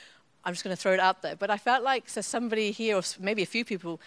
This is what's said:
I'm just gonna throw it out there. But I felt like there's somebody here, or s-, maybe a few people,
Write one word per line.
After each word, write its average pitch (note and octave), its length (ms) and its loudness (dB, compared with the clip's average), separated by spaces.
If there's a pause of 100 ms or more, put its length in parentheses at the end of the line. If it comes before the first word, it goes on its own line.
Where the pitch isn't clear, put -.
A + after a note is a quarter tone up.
(460)
I'm F3+ 80 -2
just F3 100 -8
gonna F#3 120 -4
throw F#3+ 180 2
it F#3 60 4
out F#3 220 4
there. D#3 140 -6
But G3+ 140 -2
I G#3 80 2
felt B3 260 2
like C4 280 0
there's G#3+ 140 -4
somebody A3 460 0
here, A3 240 0
or F#3+ 40 4
s-, - 200 -6
maybe G3+ 240 0
a - 20 2
few A3+ 180 -2
people, E3+ 440 -6